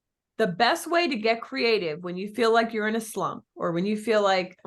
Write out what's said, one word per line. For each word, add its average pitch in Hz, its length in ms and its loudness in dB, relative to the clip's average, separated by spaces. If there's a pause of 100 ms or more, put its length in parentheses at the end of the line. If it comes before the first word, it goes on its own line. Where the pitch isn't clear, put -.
(380)
the 220 80 2
best 233 400 0
way 339 220 2
to 285 80 -2
get 220 240 0
creative 208 640 -2
when 180 140 -6
you 190 120 -6
feel 226 240 2
like 233 200 2
you're 214 160 -2
in 214 80 0
a 226 40 -2
slump 180 440 -6 (120)
or 175 160 -2
when 175 140 -2
you 214 100 0
feel 214 260 2
like, 185 340 2 (100)